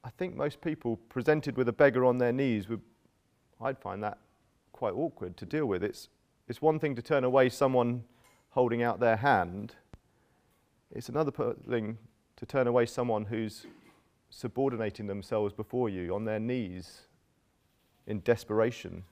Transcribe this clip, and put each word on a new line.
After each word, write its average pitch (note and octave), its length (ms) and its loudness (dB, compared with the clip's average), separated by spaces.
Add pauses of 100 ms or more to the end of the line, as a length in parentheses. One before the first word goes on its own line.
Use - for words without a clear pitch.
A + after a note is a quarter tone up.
I A#2+ 60 -12
think - 260 -8
most D3 240 -4
people A#2+ 360 -4 (120)
presented C#3+ 480 2
with B2 120 2
a A#2 40 0
beggar B2+ 320 6
on B2+ 140 4
their A#2+ 140 2
knees A#2+ 360 0
would, A2+ 120 -6 (800)
I'd C3 180 -6
find G2 240 -8
that G#2 160 -6 (540)
quite G#2 220 -4
awkward A2+ 440 -6
to G2+ 80 -12
deal D3+ 200 -2
with. F#2 160 0
It's, - 260 -6 (400)
it's A#2 140 -8
one D#3 160 4
thing C#3+ 180 -2
to A#2 60 -10
turn C#3 220 2
away B2+ 240 6
someone B2 560 2 (460)
holding A#2+ 320 2
out A2 180 0
their A2+ 160 6
hand. G#2 580 0 (1160)
It's - 160 -12
another C#3+ 220 -2
per-, - 240 -4 (140)
thing A2+ 300 -2 (380)
to - 100 -12
turn C3 200 0
away A#2+ 200 4
someone A#2 380 -4
who's A2 420 -6 (640)
subordinating A2+ 760 -4
themselves G2+ 460 -2
before A#2+ 360 -4
you F#2 260 -4
on G#2+ 100 -4
their A2 160 -2
knees A2 640 -8 (1040)
in G#2 140 -6
desperation. G#2+ 920 0